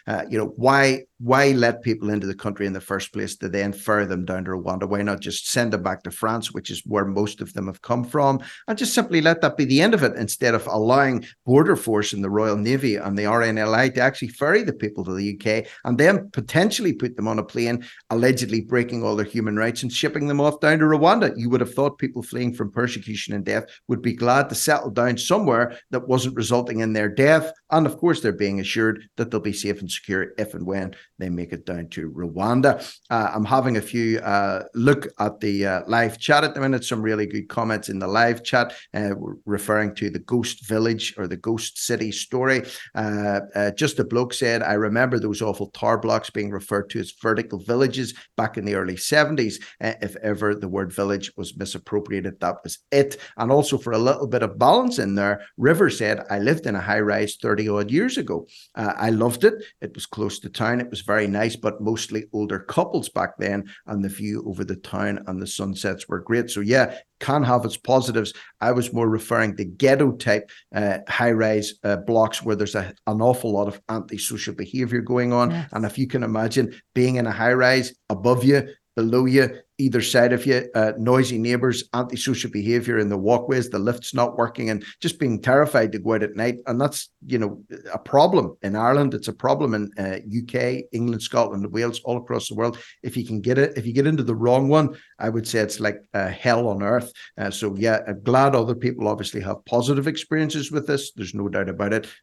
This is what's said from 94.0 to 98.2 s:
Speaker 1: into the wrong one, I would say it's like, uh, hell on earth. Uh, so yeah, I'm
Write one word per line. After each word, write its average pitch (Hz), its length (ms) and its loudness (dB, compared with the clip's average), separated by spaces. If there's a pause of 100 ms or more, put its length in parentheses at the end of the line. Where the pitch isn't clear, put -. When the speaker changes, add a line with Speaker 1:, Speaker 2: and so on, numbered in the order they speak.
Speaker 1:
into 156 160 2
the 113 200 0
wrong 127 260 4
one, 151 180 6 (320)
I 113 100 -2
would 113 180 -4
say 113 120 0
it's 104 200 -2
like, 104 200 -2 (140)
uh, 95 160 -2
hell 117 380 2
on 98 160 -2
earth. 120 280 0 (260)
Uh, 98 140 -6
so 101 260 -4
yeah, 110 300 2
I'm 98 160 -8